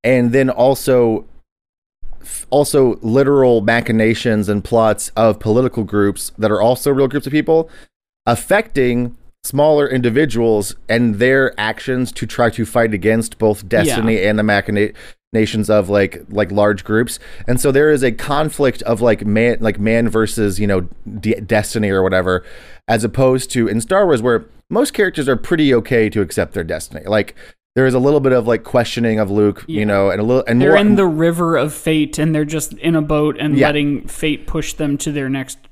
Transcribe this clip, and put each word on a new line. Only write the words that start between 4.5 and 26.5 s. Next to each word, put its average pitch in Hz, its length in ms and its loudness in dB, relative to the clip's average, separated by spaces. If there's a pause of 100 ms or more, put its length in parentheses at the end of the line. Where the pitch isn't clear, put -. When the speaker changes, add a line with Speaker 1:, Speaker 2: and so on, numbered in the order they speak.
Speaker 1:
plots 113 520 0
of 110 240 2
political 117 440 0
groups 101 540 -2
that 107 140 0
are 101 100 0
also 123 300 0
real 135 160 2
groups 139 200 -4
of 135 40 -6
people 160 380 0 (560)
affecting 123 920 0 (280)
smaller 147 440 2
individuals 117 880 0 (140)
and 117 260 2
their 131 440 2
actions 120 520 -4
to - 140 -8
try 120 240 0
to 110 160 -4
fight 117 280 0
against 110 440 -2
both 104 320 0
destiny 113 460 0
Speaker 2:
Yeah. 98 140 0
Speaker 1:
and 107 100 0
the 107 40 0
machinations 104 1300 -2
of, 107 180 2
like, 98 440 0
like, 101 200 -2
large 104 320 2
groups. 113 360 -2 (280)
And 123 140 0
so 143 100 2
there 151 200 4
is 135 120 2
a 123 80 2
conflict 143 720 -2
of, 113 180 -2
like, 113 240 2
man, 110 340 2
like, 104 200 -2
man 113 300 0
versus, 104 500 0
you 107 60 0
know, 95 220 0 (320)
de-, 107 220 -2
destiny 107 500 -2
or 95 100 2
whatever, 92 420 0 (440)
as 113 160 0
opposed 131 480 0
to 113 160 0
in 113 140 -2
Star 196 240 0
Wars 143 160 2
where 117 240 0 (260)
most 233 240 0
characters 165 340 -2
are 131 60 4
pretty 151 400 0
okay 113 340 0
to 104 120 -2
accept 92 340 -4